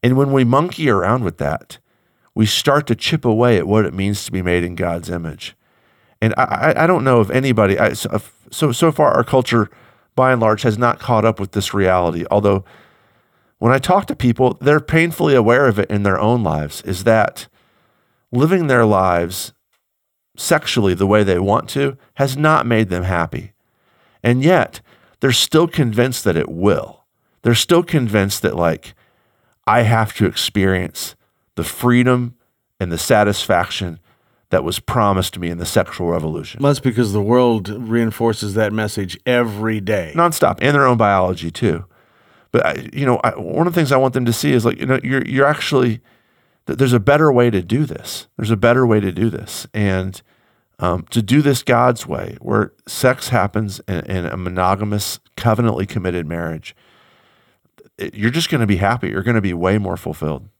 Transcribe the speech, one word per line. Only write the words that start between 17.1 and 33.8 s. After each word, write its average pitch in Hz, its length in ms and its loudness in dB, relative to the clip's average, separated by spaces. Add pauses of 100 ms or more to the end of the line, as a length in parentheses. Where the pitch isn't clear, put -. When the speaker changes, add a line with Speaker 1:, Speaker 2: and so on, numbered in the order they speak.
Speaker 1:
living 160 340 2
their 123 200 4
lives 92 680 0 (840)
sexually 120 600 0
the 98 120 0
way 104 160 4
they 95 160 2
want 98 300 0
to 139 280 -4 (180)
has 135 200 -2
not 151 300 2
made 113 240 2
them 90 140 -2
happy. 90 500 -4 (680)
And 123 200 0
yet, 160 380 2 (380)
they're 135 120 2
still 160 360 2
convinced 120 580 0
that 87 120 2
it 78 120 -2
will. 87 560 -2 (360)
They're 117 140 2
still 170 260 2
convinced 110 600 0
that, 95 120 0
like, 82 380 -2 (720)
I 113 160 4
have 110 360 2
to 101 100 2
experience - 880 -4 (400)
the 82 80 -6
freedom 123 720 0 (440)
and 90 120 -4
the 82 80 -4
satisfaction 95 1000 0 (520)